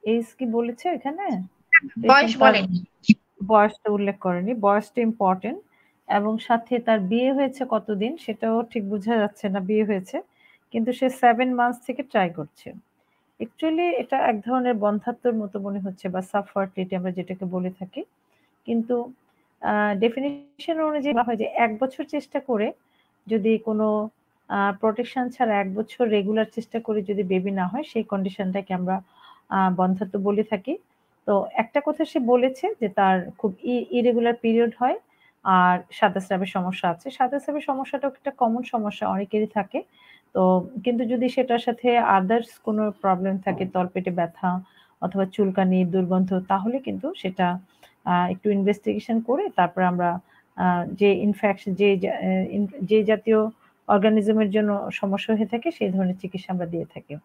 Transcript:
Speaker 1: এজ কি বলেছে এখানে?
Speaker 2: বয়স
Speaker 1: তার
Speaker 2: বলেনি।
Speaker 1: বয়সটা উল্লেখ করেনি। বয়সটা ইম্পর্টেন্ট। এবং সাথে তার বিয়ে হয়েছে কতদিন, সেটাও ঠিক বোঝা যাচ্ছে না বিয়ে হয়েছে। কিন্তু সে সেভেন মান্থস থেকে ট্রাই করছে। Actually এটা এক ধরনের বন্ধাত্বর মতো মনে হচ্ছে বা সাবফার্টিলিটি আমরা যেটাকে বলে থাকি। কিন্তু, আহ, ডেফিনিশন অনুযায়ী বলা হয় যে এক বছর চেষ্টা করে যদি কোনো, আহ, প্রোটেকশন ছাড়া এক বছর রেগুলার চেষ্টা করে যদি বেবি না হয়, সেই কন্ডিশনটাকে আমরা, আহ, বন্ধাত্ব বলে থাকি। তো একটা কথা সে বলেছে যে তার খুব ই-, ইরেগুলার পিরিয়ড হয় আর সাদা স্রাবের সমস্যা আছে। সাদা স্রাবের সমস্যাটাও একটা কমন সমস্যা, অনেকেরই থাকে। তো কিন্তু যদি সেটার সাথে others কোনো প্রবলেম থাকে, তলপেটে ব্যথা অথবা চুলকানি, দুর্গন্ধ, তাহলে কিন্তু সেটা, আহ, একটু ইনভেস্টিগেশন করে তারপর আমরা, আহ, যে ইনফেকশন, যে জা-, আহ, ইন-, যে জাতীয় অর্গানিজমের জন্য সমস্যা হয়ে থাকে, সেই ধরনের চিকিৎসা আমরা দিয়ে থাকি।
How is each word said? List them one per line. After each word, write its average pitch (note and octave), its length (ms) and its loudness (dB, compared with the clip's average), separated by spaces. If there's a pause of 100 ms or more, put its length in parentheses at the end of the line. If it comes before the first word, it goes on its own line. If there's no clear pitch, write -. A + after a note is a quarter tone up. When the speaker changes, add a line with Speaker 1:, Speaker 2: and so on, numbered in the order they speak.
Speaker 1:
এজ A#3 220 0 (120)
কি C4 80 -4
বলেছে A#3 420 -2
এখানে? D#4 540 -4 (680)
Speaker 2:
বয়স C4 300 6
Speaker 1:
তার C4 120 8
Speaker 2:
বলেনি। F#3 340 0 (640)
Speaker 1:
বয়সটা G#3 440 4
উল্লেখ G3+ 280 -2
করেনি। F#3 360 -2
বয়সটা G#3 460 2
ইম্পর্টেন্ট। A3 580 0 (500)
এবং G#3 300 0
সাথে A#3 400 0
তার A3+ 220 2
বিয়ে A#3 320 2
হয়েছে C4+ 360 -2
কতদিন, G#3+ 480 -2
সেটাও A3+ 460 -2
ঠিক A3+ 260 -6
বোঝা G#3+ 280 -2
যাচ্ছে G#3 320 -2
না G3 120 -2
বিয়ে G#3+ 240 0
হয়েছে। G3+ 360 -4 (520)
কিন্তু A3+ 200 -2
সে B3+ 180 0
সেভেন B3+ 440 2
মান্থস A#3+ 320 -2
থেকে B3 160 -8
ট্রাই G3 280 0
করছে। - 420 -14 (680)
Actually D#4+ 400 -4
এটা C#4 380 -2
এক A3 220 0
ধরনের B3 340 0
বন্ধাত্বর G#3+ 580 -2
মতো G#3 280 -6
মনে G3+ 180 -6
হচ্ছে F#3+ 300 -8
বা F#3 140 -4
সাবফার্টিলিটি F#3+ 720 -4
আমরা F#3 140 -4
যেটাকে F#3 340 -8
বলে F3+ 260 -4
থাকি। F#3 340 -12 (640)
কিন্তু, A#3+ 460 -2 (480)
আহ, G#3 380 0
ডেফিনিশন C#4+ 840 -2
অনুযায়ী D4 340 0
বলা A#3 80 2
হয় A#3 140 -2
যে G#3+ 80 -4
এক A3 340 -2
বছর C4 260 -4
চেষ্টা C#4+ 360 -6
করে A#3+ 320 -2 (540)
যদি A3 320 2
কোনো, G#3+ 520 0 (380)
আহ, G3+ 280 0
প্রোটেকশন A#3 520 -2
ছাড়া A#3+ 260 0
এক G3 200 -2
বছর A3+ 340 -2
রেগুলার G#3+ 360 2 (100)
চেষ্টা A3+ 260 -6
করে G#3+ 220 -4
যদি G3+ 200 -4
বেবি F#3+ 280 0
না F#3+ 160 -2
হয়, A3 160 -4
সেই A3+ 200 -6
কন্ডিশনটাকে G3 720 -4
আমরা, F#3 280 -2 (460)
আহ, F#3+ 260 2
বন্ধাত্ব F#3+ 460 2
বলে G3+ 220 0
থাকি। G#3+ 360 -4 (480)
তো G3+ 260 2
একটা A#3 340 0
কথা D4+ 180 0
সে D#4 140 -4
বলেছে C4 640 2
যে G3+ 80 0
তার F#3+ 500 2
খুব F#3+ 240 -2
ই-, B3 280 -2
ইরেগুলার A#3 440 2
পিরিয়ড A#3 460 2
হয় C#4+ 180 0 (440)
আর F3+ 360 6 (140)
সাদা G3 280 2
স্রাবের F#3+ 260 -2
সমস্যা F#3 440 -2
আছে। F3 200 -8
সাদা C4 280 -2
স্রাবের C#4+ 220 -4
সমস্যাটাও C#4 500 -4
একটা C4+ 200 -8
কমন A#3+ 320 0
সমস্যা, G#3 460 -4
অনেকেরই G3+ 380 -2
থাকে। G#3+ 360 -4 (520)
তো F#3 340 4 (160)
কিন্তু B3 200 0
যদি A#3+ 240 0
সেটার B3 300 0
সাথে A#3+ 420 2
others G3+ 460 2 (180)
কোনো G#3+ 260 0
প্রবলেম F#3+ 480 0
থাকে, F#3+ 280 -2
তলপেটে F#3 440 -2
ব্যথা F3+ 500 -2 (420)
অথবা F#3+ 220 0
চুলকানি, F#3 600 2
দুর্গন্ধ, F#3 640 0
তাহলে G#3 300 0
কিন্তু B3 380 -6
সেটা, F#3 420 -2 (460)
আহ, F3+ 260 2
একটু F#3+ 200 -2
ইনভেস্টিগেশন G#3 720 0
করে C#4+ 360 -2
তারপর F#3 260 2
আমরা, F3+ 380 0 (360)
আহ, F3+ 360 0
যে G3+ 200 4
ইনফেকশন, G3 600 0
যে G3+ 220 4
জা-, F#3 180 -2
আহ, F#3+ 360 -2
ইন-, G3 340 -4
যে G#3+ 200 4
জাতীয় A3 340 2 (500)
অর্গানিজমের G#3+ 600 4
জন্য G3+ 420 0
সমস্যা G3 440 -2
হয়ে G#3+ 100 0
থাকে, A#3 240 -4
সেই G#3+ 180 -4
ধরনের F#3 300 0
চিকিৎসা F#3+ 340 -10
আমরা F3+ 140 -4
দিয়ে E3+ 180 -6 (100)
থাকি। D3 300 -14